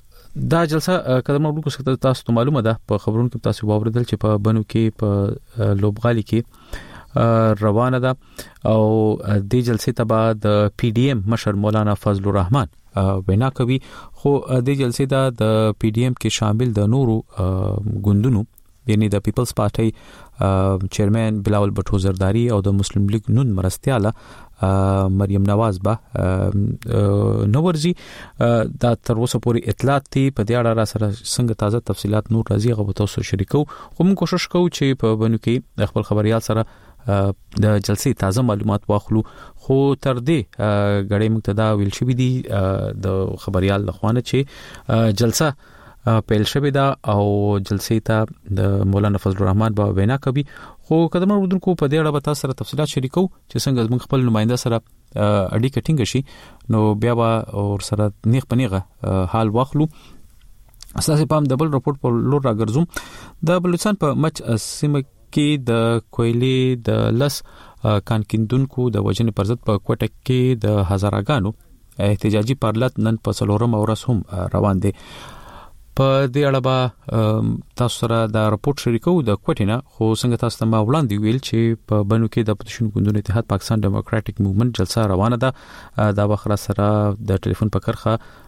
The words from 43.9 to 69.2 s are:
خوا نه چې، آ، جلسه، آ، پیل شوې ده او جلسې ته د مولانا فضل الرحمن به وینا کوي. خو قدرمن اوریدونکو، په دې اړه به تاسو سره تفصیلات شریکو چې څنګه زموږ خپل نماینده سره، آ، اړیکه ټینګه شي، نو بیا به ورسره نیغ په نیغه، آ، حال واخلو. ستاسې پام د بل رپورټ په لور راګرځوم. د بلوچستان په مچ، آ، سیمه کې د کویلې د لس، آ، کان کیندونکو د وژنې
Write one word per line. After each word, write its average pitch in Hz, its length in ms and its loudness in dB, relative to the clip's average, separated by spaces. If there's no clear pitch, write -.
خوا 104 200 -2
نه 113 100 0
چې، 135 240 -2
آ، 113 200 2
جلسه، 120 440 0
آ، 110 140 2
پیل 107 240 0
شوې 143 260 0
ده 139 280 0
او 101 520 2
جلسې 101 460 -2
ته 110 200 2
د 98 360 0
مولانا 101 300 2
فضل 98 260 0
الرحمن 104 300 2
به 101 100 0
وینا 101 340 0
کوي. 139 280 -2
خو 165 200 4
قدرمن 180 240 0
اوریدونکو، 190 420 0
په 156 140 0
دې 135 40 0
اړه 156 200 2
به 147 80 0
تاسو 147 220 -2
سره 135 100 -4
تفصیلات 139 360 -4
شریکو 151 420 -2
چې - 140 -4
څنګه 123 240 0
زموږ 123 100 0
خپل 135 220 -2
نماینده 113 360 2
سره، 120 200 -2
آ، 104 300 2
اړیکه 117 340 -2
ټینګه 147 240 0
شي، 127 200 -2
نو 107 240 4
بیا 117 220 0
به 113 280 0
ورسره 101 580 -2
نیغ 127 240 2
په 117 60 0
نیغه، 98 280 0
آ، 95 200 0
حال 110 260 0
واخلو. 135 360 0
ستاسې 151 260 0
پام 151 160 2
د 135 100 0
بل 151 140 0
رپورټ 143 340 -2
په 127 80 0
لور 120 320 0
راګرځوم. 113 440 0
د 175 140 2
بلوچستان 180 380 0
په 143 180 0
مچ، 147 280 -2
آ، 117 140 -2
سیمه 147 440 -2
کې 147 580 -2
د 120 140 -2
کویلې 127 800 0
د - 40 -2
لس، 110 540 0
آ، 104 160 2
کان 110 220 -2
کیندونکو 123 680 -2
د 104 80 -2
وژنې 104 380 0